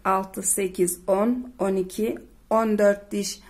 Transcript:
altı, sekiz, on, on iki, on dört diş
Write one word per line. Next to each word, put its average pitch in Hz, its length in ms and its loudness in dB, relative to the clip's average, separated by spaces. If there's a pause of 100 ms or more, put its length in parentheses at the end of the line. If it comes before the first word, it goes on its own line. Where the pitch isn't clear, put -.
altı, 190 380 -2
sekiz, 185 640 -2
on, 226 520 0
on 196 180 0
iki, 214 420 -4 (320)
on 220 280 2
dört 202 340 2
diş 202 380 -6